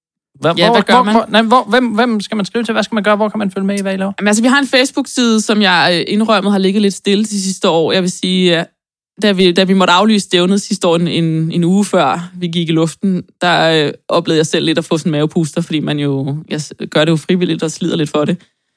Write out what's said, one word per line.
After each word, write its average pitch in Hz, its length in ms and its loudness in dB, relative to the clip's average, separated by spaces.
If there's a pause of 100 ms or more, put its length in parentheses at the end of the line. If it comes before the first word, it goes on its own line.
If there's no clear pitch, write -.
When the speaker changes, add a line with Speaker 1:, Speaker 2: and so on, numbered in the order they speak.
(440)
Speaker 1:
hva-, 165 140 2
Speaker 2:
Ja, - 80 4
Speaker 1:
hvor, 233 80 4
Speaker 2:
hvad 220 80 4
gør 208 120 2
Speaker 1:
hvor, 247 80 6
Speaker 2:
man? 208 120 0
Speaker 1:
hvor, 226 140 2
nej, 214 140 2
hvor, 240 280 2
hvem, 247 160 2
hvem 226 340 0
skal 220 160 -8
man 196 100 -2
skrive 233 180 -4
til? 226 80 -4
Hvad 214 100 -2
skal 233 120 -6
man 208 100 -2
gøre? 208 120 2
Hvor 208 120 0
kan 214 100 -8
man 202 120 -4
følge 196 160 -4
med 202 120 -2
i, 196 40 -4
hvad 190 120 -4
I - 20 -4
laver? 196 240 -4
Speaker 2:
Jamen, 202 80 0
altså, 214 140 2
vi 254 60 4
har 277 100 4
en 277 80 0
Facebook-side, 254 760 0
som 214 220 0
jeg, 175 460 2
øh, 190 60 -2
indrømmet 208 380 0
har 196 60 0
ligget 196 240 0
lidt 196 120 0
stille 202 300 0
de 208 180 -4
sidste 190 260 -2
år. 160 240 2
Jeg 185 100 2
vil 180 80 -2
sige, 185 500 0
øh, 170 40 -4 (580)
da 208 100 4
vi, 185 200 4
da 190 120 2
vi 185 100 2
måtte 180 180 2
aflyse 202 320 2
stævnet 185 380 0
sidste 190 260 -2
år, 165 80 2
en, 175 120 0
en, 160 440 -2
en 170 120 0
uge 196 200 2
før 175 500 -2
vi 180 120 -6
gik 165 220 -4
i 165 40 0
luften, 165 500 -2 (180)
der, 160 460 2
øh, - 60 -4 (160)
oplevede 170 300 0
jeg 160 80 2
selv 160 200 -2
lidt 160 120 0
at 160 60 -2
få 165 140 -2
sådan 165 100 -4
en 156 40 0
mavepuster, 156 480 -2
fordi 156 200 -4
man 151 180 -4
jo, 139 380 -2 (140)
jeg 151 100 -4
s-, - 120 -12 (180)
gør 151 140 2
det 165 80 2
jo 160 40 2
frivilligt 170 460 -2
og 160 80 -2
slider 170 260 -4
lidt 151 140 -2
for 151 140 0
det. 175 120 0 (400)